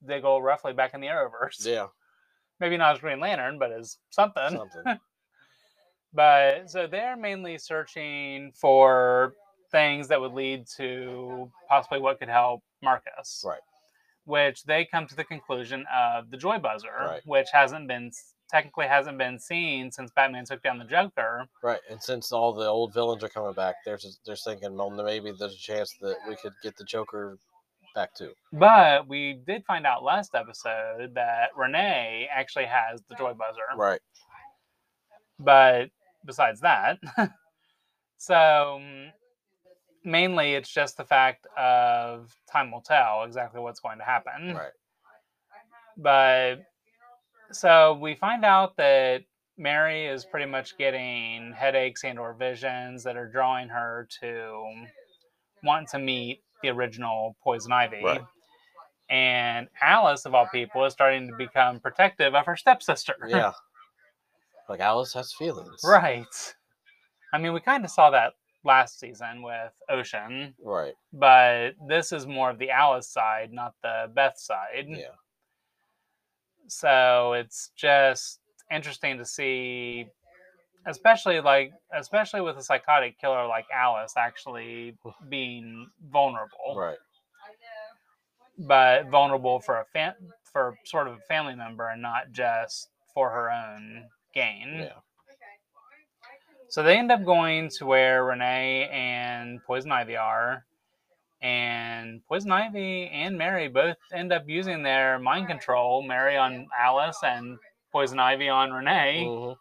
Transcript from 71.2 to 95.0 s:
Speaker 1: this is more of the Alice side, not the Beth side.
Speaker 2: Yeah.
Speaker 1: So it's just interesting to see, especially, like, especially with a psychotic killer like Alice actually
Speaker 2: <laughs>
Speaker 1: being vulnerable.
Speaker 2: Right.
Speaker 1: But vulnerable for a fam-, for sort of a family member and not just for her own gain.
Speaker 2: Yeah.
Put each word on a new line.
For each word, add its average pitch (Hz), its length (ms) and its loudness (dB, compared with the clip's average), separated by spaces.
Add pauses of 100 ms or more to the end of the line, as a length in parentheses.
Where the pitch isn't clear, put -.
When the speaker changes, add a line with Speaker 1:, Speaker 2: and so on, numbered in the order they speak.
Speaker 1:
this 160 240 -2
is 147 120 -8
more 131 260 -2
of 117 100 -8
the 131 100 -4
Alice 131 380 2
side, 110 440 -4
not 120 300 -12
the 113 320 -6
Beth 135 240 2
side. 117 480 -8
Speaker 2:
Yeah. 156 220 -14 (1600)
Speaker 1:
So 127 640 4
it's - 440 -6
just 139 640 4 (300)
interesting 147 480 -6
to 120 60 -14
see, 123 840 -6 (800)
especially, 180 540 2
like, 139 320 4 (200)
especially 202 480 -4
with 160 180 -6
a 135 40 -16
psychotic 135 580 0
killer 131 260 0
like 113 280 -4
Alice 120 420 -2
actually 117 800 -8 (140)
Speaker 2:
<laughs> 139 180 -20
Speaker 1:
being 120 600 -10 (220)
vulnerable. 127 640 -2
Speaker 2:
Right. 85 220 -6 (1600)
Speaker 1:
But 135 500 6
vulnerable 135 520 2
for 123 200 -2
a 110 120 -6
fam-, 160 220 -4 (380)
for 123 320 -2
sort 147 240 -4
of 120 60 -12
a 110 140 -20
family 151 260 -4
member 113 340 -10
and 113 140 -8
not 120 300 -6
just 117 580 -4 (240)
for 131 160 0
her 117 200 -4
own 110 540 -12 (300)
gain. 123 460 -6
Speaker 2:
Yeah. 156 120 -12 (1800)